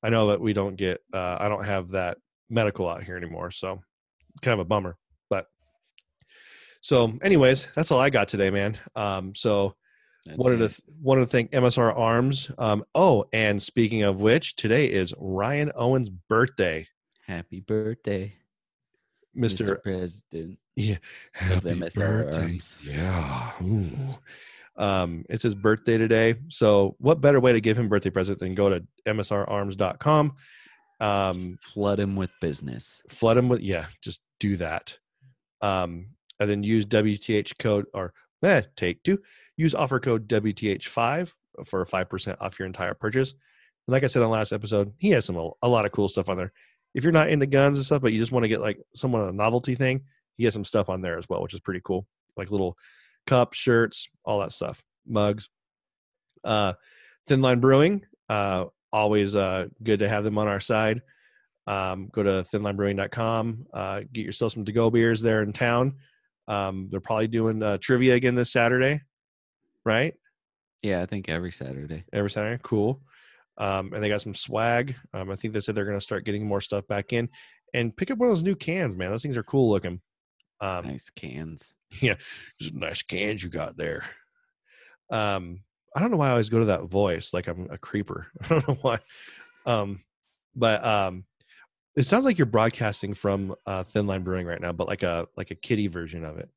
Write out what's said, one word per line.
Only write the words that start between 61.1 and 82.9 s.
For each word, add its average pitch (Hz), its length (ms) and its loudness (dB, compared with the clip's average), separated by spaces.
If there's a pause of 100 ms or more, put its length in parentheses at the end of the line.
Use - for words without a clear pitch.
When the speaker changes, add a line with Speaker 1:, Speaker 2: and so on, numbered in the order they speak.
Speaker 1:
Um, 95 460 -4
go 110 100 -2
to 95 220 2
thin 104 180 -4
line 101 140 -4
brewing 101 200 0
dot 98 140 -2
com, 113 640 -4
uh, 98 300 -6 (100)
get 110 140 -8
yourself 110 260 -4
some 107 140 -8
to-go 113 240 4
beers 113 320 4
there 110 200 2
in 104 120 -4
town. 123 420 2 (520)
Um, 95 420 -4
they're 95 100 -6
probably 110 280 -2
doing, 113 340 0
uh, 104 180 0
trivia 127 340 4
again 123 200 2
this 123 180 0
Saturday, 127 500 2 (800)
right? 117 300 0 (680)
Speaker 2:
Yeah, 95 200 0
I 92 40 -4
think 98 220 -8
every 85 240 -6
Saturday. 73 600 -12
Speaker 1:
Every 101 180 -2
Saturday? 110 320 -4
Cool. 113 380 0 (560)
Um, 98 380 -2
and 104 80 -4
they 104 60 0
got 104 120 0
some 101 140 -10
swag. 120 600 -2 (200)
Um, 95 160 -8
I 95 60 -6
think 107 180 -8
they 107 60 -2
said 104 140 -4
they're 101 120 -2
gonna 101 140 -4
start 98 240 -6
getting 107 220 -4
more 101 140 -2
stuff 101 260 -6
back 101 260 -4
in. 117 160 0 (440)
And 117 240 -2
pick - 140 -6
up 254 80 -4
one 247 100 2
of 220 60 4
those 165 80 0
new 190 140 0
cans, 160 400 -4
man. 92 140 -4
Those 110 120 -4
things 139 140 -4
are 113 60 -4
cool 131 280 2
looking. 90 300 -2 (600)
Um, 92 260 -6
Speaker 2:
Nice 65 240 -12
cans. 78 680 -14
Speaker 1:
<laughs> - 220 -14
Yeah, 110 160 2 (440)
just - 140 -12
nice 80 280 -8